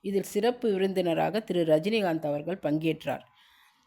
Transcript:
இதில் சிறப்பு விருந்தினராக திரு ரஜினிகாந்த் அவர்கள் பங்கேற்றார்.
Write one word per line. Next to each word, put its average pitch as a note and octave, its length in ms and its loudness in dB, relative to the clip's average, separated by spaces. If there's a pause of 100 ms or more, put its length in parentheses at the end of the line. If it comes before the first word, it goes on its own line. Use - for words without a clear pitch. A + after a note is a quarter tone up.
இதில் G3 260 -2
சிறப்பு A#3+ 400 -2
விருந்தினராக F#3 720 0
திரு F3 220 0
ரஜினிகாந்த் D#3+ 600 2
அவர்கள் D3+ 340 -4
பங்கேற்றார். D#3 640 -2 (600)